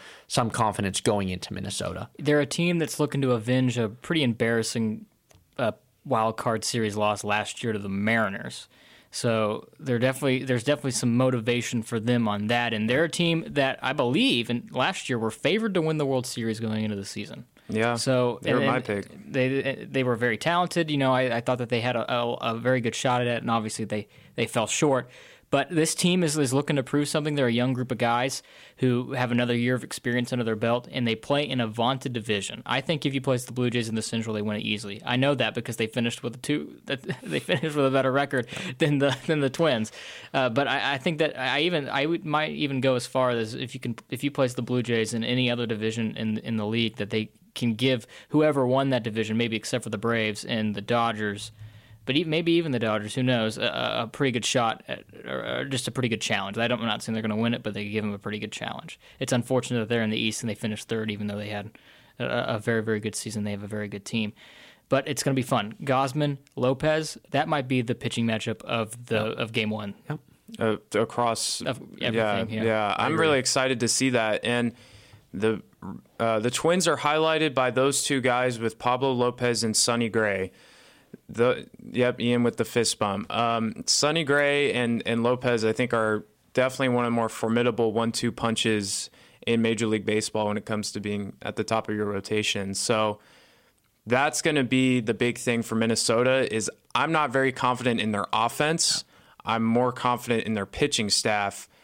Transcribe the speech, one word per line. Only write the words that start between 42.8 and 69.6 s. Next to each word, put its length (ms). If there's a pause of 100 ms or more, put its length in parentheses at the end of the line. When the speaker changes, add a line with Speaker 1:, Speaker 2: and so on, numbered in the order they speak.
Speaker 2:
go 140
as 100
far 240
as 260
if 180
you 80
can, 140 (140)
if 160
you 60
place 220
the 80
Blue 220
Jays 300
in 120
any 240
other 160
division 520
in, 220
in 180
the 80
league, 320
that 120
they 200 (260)
can 180
give 320 (240)
whoever 380
won 220
that 140
division, 340
maybe 180
except 300
for 40
the 80
Braves 460
and 320
the 60
Dodgers, 720 (540)
but 100
e-, 80
maybe 300
even 180
the 60
Dodgers, 380
who 80
knows, 340
a, 60
a, 400
a 40
pretty 240
good 140
shot 420
at, 160 (220)
or, 360
or 40
just 220
a 40
pretty 160
good 140
challenge. 380
I 80
don't, 120
I'm 60
not 160
saying 140
they're 80
gonna 120
win 200
it, 80
but 100
they 160
give 140
them 100
a 60
pretty 180
good 140
challenge. 480 (200)
It's 140
unfortunate 460
that 100
they're 140
in 80
the 80
East 240
and 80
they 20
finished 340
third, 220
even 160
though 100
they 140
had 220 (480)
a, 80
a 320
very, 240
very 160
good 160
season. 280
They 80
have 120
a 40
very 200
good 180
team. 280 (540)
But 200
it's 160
gonna 100
be 80
fun. 400
Gausman, 560 (180)
Lopez, 640 (140)
that 160
might 200
be 140
the 140
pitching 320
matchup 340
of 460
the, 220
Speaker 1:
Yep. 100
Speaker 2:
of 120
game 200